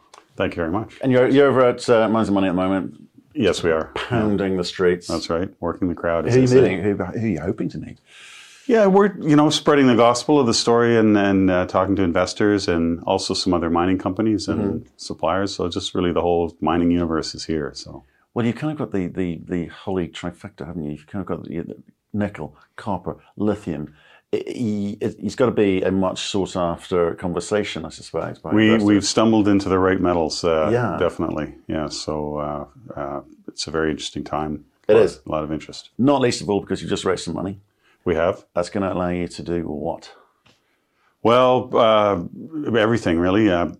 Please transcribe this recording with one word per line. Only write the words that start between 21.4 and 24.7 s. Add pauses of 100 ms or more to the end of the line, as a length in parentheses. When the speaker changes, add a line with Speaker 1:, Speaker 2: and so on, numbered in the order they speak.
Speaker 2:
the,
the (380)
nickel, (200)
copper, (180)
lithium. (400)
It,
it,